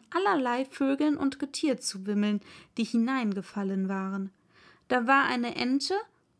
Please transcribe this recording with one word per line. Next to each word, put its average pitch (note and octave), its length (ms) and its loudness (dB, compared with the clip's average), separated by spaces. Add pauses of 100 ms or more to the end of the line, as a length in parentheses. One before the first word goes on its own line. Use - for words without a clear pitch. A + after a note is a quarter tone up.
allerlei C4+ 560 0
Vögeln C#4 500 2
und C#4 240 -2
Getier C#4 400 -2
zu F#3+ 260 -8
wimmeln, G#3 360 0 (360)
die A#3 60 0
hineingefallen G3+ 1040 -2
waren. F#3+ 420 -4 (600)
Da B3 180 2
war C#4 160 6
eine A#3+ 320 -2
Ente C4 380 0 (460)